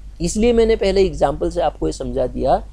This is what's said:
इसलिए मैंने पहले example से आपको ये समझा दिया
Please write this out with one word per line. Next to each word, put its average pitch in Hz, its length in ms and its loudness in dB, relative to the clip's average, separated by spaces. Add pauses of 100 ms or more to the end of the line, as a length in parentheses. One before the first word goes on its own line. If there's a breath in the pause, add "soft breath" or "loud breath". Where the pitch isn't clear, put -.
(200)
इसलिए 214 320 2
मैंने 226 240 4
पहले 196 280 2
example 151 460 0
से 165 100 -4
आपको 160 260 -2
ये 160 60 -2
समझा 127 340 -4
दिया 127 300 0 (160)